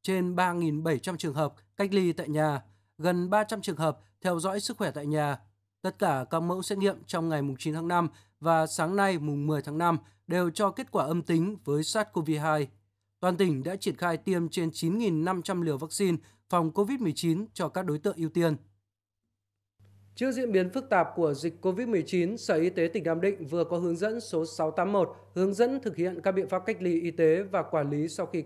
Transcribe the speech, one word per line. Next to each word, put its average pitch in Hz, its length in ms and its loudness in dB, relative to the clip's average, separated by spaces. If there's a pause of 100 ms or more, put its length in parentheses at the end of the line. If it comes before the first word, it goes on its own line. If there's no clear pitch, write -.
Trên 180 340 0
ba 180 160 2
nghìn 165 300 0
bảy 160 160 2
trăm - 180 -6
trường 151 180 -4
hợp 147 200 -2 (220)
cách 202 180 0
ly 185 180 4
tại 160 160 -6
nhà, 151 340 2 (360)
gần 180 320 0
ba 208 140 4
trăm 214 160 -6
trường 190 160 -4
hợp 156 220 0 (220)
theo 175 200 0
dõi 190 200 -2
sức - 160 -6
khỏe 180 140 -2
tại 147 160 -8
nhà. 147 320 0 (440)
Tất - 160 -4
cả 143 320 2
các 165 100 0
mẫu 175 220 -2
xét 202 160 -4
nghiệm 196 180 2 (100)
trong 165 220 -2
ngày 151 140 0
mùng 139 160 -2
chín 151 160 -4
tháng 165 140 -4
năm 175 200 2 (320)
và 160 260 4
sáng 170 300 -2
nay 196 220 2
mùng 147 280 -2
mười 151 160 0
tháng 147 160 -8
năm 170 200 4 (280)
đều 175 240 0
cho 196 200 2
kết 254 200 -10
quả 165 140 0
âm 165 180 -2
tính 175 420 2
với 147 180 0
sars 214 300 -2
cov 160 180 -2 (120)
hai. 151 260 2 (520)
Toàn 180 160 2
tỉnh 160 260 2
đã 170 140 -6
triển - 200 -4
khai 175 200 0
tiêm 170 320 0
trên 160 240 -2
chín 170 260 0
nghìn 170 260 2
năm 185 180 -2
trăm 180 200 -2
liều 151 160 -2
vaccine 170 380 0 (320)
phòng 170 220 2
covid 208 300 0
mười 180 160 0
chín 170 380 0
cho 170 140 -2
các 185 180 -4
đối 151 120 -2
tượng 196 180 -2
ưu 165 120 -2
tiên. 160 280 2 (1600)
Trước 262 180 -2
diễn 240 200 -2
biến 185 180 4
phức 262 200 -6
tạp 180 260 6
của 160 180 2
dịch 160 280 -6
covid 190 260 -2
mười 202 180 2
chín, 185 320 0
Sở - 160 0
Y 165 160 2
tế 170 220 0
tỉnh 180 120 -4
Nam 165 160 0
Định 196 260 0
vừa 165 180 0
có 175 140 -2
hướng 170 180 0
dẫn 214 240 -2
số 165 260 -2
sáu 160 240 -2
tám 180 220 0
một, 196 240 2 (180)
hướng 190 200 2
dẫn 247 280 2
thực 190 140 -4
hiện 175 260 -2
các 196 100 2
biện 190 160 0
pháp 185 180 0
cách 220 140 -2
ly 175 200 2
y 170 100 -2
tế 160 320 4
và 190 200 -2
quản 147 280 0
lý 147 180 -2
sau 170 180 -6
khi 170 200 -4